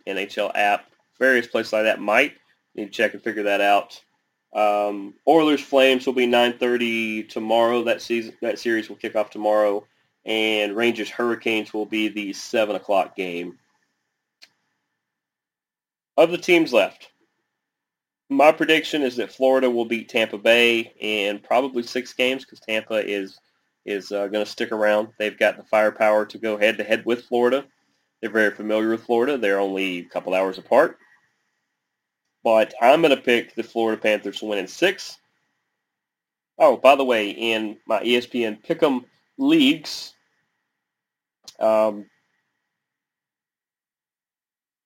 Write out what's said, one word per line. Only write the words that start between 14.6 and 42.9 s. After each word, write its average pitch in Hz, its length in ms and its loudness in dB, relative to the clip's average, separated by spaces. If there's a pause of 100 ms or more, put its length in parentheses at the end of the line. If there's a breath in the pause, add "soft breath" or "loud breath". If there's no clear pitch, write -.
Of 170 160 4
the 170 60 -4
teams 165 340 2
left, 95 400 0 (1160)
my 139 220 6
prediction 160 520 0
is 123 140 -2
that 107 160 -6
Florida 131 380 2
will 120 140 -2
beat 113 240 -6
Tampa 110 280 -2
Bay 117 600 2
in 104 400 -4
probably 123 440 -2
six 123 300 -10
games 131 320 -2
'cause - 140 -20
Tampa 110 500 -4
is, 98 300 -6 (460)
is, 101 260 -8
uh, 101 160 -4
gonna 104 180 -4
stick 107 280 -8
around. 107 440 0
They've 107 220 -6
got 104 180 2
the 104 60 -20
firepower 107 640 0
to 107 120 -16
go 110 180 -4
head-to-head 104 500 -2
with 120 200 -2
Florida. 123 380 0 (560)
They're 113 100 -8
very 107 200 2
familiar 110 400 -2
with 113 140 -4
Florida. 127 340 0
They're 98 220 0
only 98 380 -4
a 87 60 -12
couple 90 300 -6
hours 95 240 -2
apart. 131 400 2 (1400 soft breath)
But 110 380 4
I'm 135 200 6
gonna 147 160 4
pick 120 380 0
the 117 80 -6
Florida 113 380 -4
Panthers 104 400 -2
to 107 60 -10
win 104 120 -4
in 92 80 -6
six. - 520 -4 (1400)
Oh, 143 180 6
by 135 200 6
the 135 80 0
way, 110 260 0
in 110 560 -4
my 110 160 -2
E 120 140 2
S 120 100 -2
P 120 180 -4
N 107 120 -6
Pick'em 147 480 -2 (320)
leagues, 147 800 0 (1400)
um, 110 520 0 (2750)